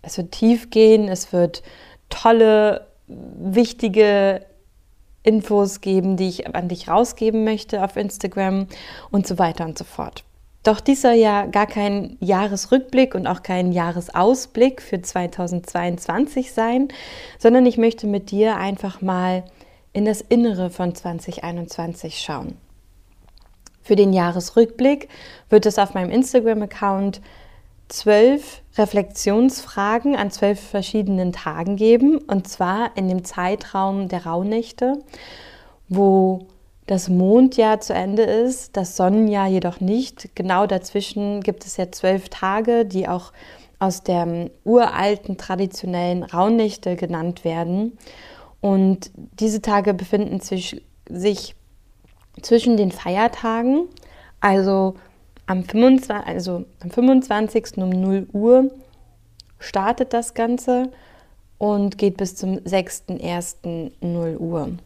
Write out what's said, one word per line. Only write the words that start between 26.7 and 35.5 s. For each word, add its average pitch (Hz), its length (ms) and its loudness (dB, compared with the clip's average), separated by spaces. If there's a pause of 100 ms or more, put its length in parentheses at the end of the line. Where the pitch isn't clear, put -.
zwölf 233 760 2 (120)
Reflexionsfragen 214 1400 0
an 202 160 -4
zwölf 202 280 0
verschiedenen 190 720 -4
Tagen 170 440 -6
geben, 240 420 6
und 196 300 -4
zwar 202 500 -2
in 190 100 -2
dem 185 160 -2
Zeitraum 196 840 -4
der 180 180 -8
Rauhnächte, 220 720 -2 (920)